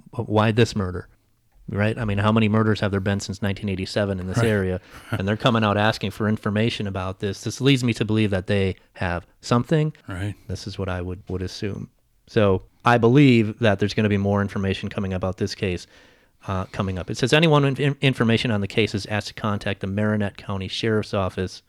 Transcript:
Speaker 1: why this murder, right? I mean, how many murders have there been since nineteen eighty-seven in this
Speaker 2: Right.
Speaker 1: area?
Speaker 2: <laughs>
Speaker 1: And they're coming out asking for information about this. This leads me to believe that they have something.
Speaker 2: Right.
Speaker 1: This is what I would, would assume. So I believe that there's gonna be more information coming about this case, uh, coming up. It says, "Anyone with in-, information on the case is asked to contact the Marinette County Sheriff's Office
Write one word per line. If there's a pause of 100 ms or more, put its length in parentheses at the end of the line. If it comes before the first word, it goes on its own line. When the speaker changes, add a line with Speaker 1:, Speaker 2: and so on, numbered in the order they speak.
(100)
Speaker 1:
why
this
murder, (640)
right?
I
mean,
how
many
murders
have
there
been
since
nineteen
eighty-seven
in
this
Speaker 2:
Right.
Speaker 1:
area? (160)
Speaker 2:
<laughs>
Speaker 1:
And
they're
coming
out
asking
for
information
about
this.
This
leads
me
to
believe
that
they (180)
have (140)
something. (140)
Speaker 2:
Right. (140)
Speaker 1:
This
is
what
I
would,
would
assume. (380)
So (200)
I
believe
that
there's
gonna
be
more
information
coming
about
this
case, (600)
uh,
coming
up.
It
says,
"Anyone
with
in-,
information
on
the
case
is
asked
to
contact
the
Marinette
County
Sheriff's
Office